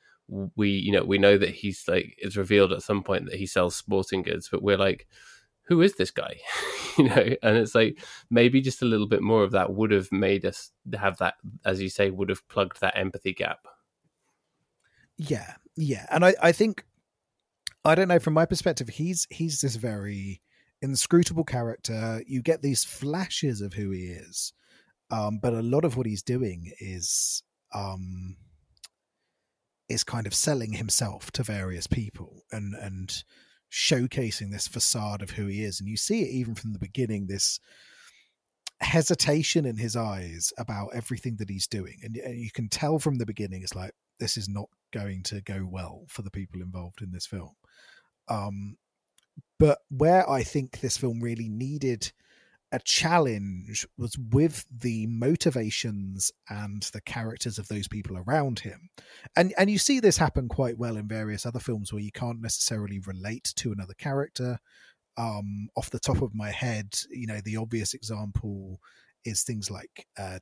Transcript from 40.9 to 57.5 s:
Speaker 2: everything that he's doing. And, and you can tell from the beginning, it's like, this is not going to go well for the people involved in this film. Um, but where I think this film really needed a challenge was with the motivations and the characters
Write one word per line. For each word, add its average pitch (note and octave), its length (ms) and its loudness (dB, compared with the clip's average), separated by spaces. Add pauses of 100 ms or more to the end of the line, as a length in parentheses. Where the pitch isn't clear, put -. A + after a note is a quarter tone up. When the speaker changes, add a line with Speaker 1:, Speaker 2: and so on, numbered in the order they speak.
Speaker 2:
everything A#2 440 -6
that G2+ 120 -6
he's F#2+ 160 -4
doing. F#2+ 360 -8
And, A2 140 -8
and A#2 220 -8
you A#2 120 -8
can A2+ 180 -6
tell D#3 300 0
from C#3+ 180 0
the A#2 100 -2
beginning, F#2+ 360 -8
it's - 120 -8
like, F2+ 180 -8 (280)
this A2+ 160 -2
is G2+ 120 -6
not G2+ 200 -6 (240)
going G2 320 -6
to G2+ 180 -8
go G2 280 -8
well F2+ 380 -10
for - 140 -12
the G2 80 -10
people F#2 300 -10
involved F2+ 420 -12
in F#2 100 -10
this F2+ 140 -10
film. F2 260 -10 (760)
Um, G2+ 480 -6 (800)
but D3 200 6 (120)
where E3 380 6
I C3+ 140 0
think - 380 -4
this B2+ 160 -2
film A#2 240 -2
really A#2 280 -6
needed B2+ 640 -4 (580)
a - 100 -2
challenge G#2+ 1080 2 (100)
was B2 220 -6
with C3+ 520 2
the A2+ 360 -4
motivations A2+ 1200 0 (200)
and G#2 320 -8 (100)
the G#2+ 80 -10
characters A2 580 -8